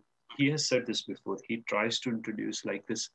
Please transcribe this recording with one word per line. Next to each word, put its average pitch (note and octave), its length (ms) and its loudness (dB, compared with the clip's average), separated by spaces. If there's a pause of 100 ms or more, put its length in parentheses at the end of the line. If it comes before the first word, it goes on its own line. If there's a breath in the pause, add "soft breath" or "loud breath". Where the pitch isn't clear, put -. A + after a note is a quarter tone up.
(400)
he C#3 120 8
has D3+ 180 0
said B2+ 160 4
this G#2+ 160 0
before, G2 360 -4 (120)
he A2+ 80 0 (140)
tries A2 280 2
to B2+ 100 -2
introduce, A2 560 -4
like, G2+ 220 -4
this A2+ 280 -4